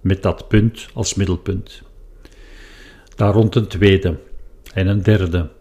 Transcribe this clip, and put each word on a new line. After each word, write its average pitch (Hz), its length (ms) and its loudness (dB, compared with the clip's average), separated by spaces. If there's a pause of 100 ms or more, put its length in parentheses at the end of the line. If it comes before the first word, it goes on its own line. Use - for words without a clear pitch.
met 95 220 -2
dat - 260 -4
punt 110 460 0
als 113 200 -6
middelpunt. 92 680 -4 (1300)
Daar 104 160 2
rond 107 220 2
een 107 140 0
tweede, 95 500 2 (560)
en 95 120 0
een 101 160 0
derde 90 460 0 (120)